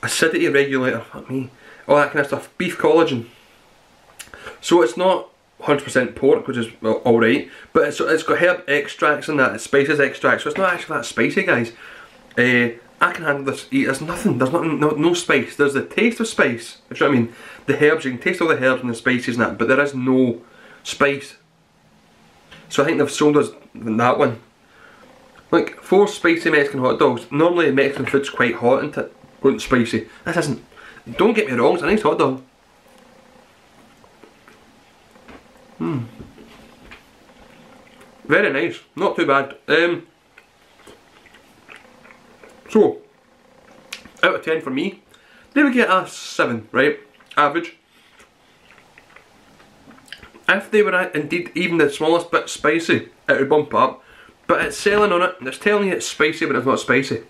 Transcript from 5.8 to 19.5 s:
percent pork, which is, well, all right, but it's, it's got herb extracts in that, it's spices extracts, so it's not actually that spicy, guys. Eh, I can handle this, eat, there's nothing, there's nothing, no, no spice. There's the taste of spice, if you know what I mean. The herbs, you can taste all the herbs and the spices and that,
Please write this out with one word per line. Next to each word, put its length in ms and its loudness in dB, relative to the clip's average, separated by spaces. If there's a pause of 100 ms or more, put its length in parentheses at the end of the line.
percent 300 -2
pork, 320 2
which 120 -4
is, 100 -4 (140)
well, 220 0
all 140 4
right, 320 2 (220)
but 160 2
it's, 120 -8
it's 220 0
got 160 0
herb 300 0
extracts 600 -2
in 80 -2
that, 160 2
it's 100 -12
spices 340 2
extracts, 460 0
so 60 -4
it's 80 -6
not 160 0
actually 240 -8
that 80 -8
spicy, 360 -2
guys. 300 0 (640)
Eh, 380 2 (260)
I 120 0
can 120 -10
handle 200 -2
this, 260 -6
eat, 160 0
there's 160 -4
nothing, 340 -2
there's 160 0
nothing, 260 -2
no, 120 2
no 240 2
spice. 420 -2
There's 160 2
the 140 -2
taste 340 0
of 80 -4
spice, 640 -4
if 100 -8
you 60 2
know 60 2
what 60 2
I 40 4
mean. 120 -6 (300)
The 260 2
herbs, 140 -2
you 60 -4
can 100 -8
taste 220 -2
all 60 0
the 140 0
herbs 200 0
and 80 -4
the 40 -4
spices 420 -2
and 80 2
that, 120 -6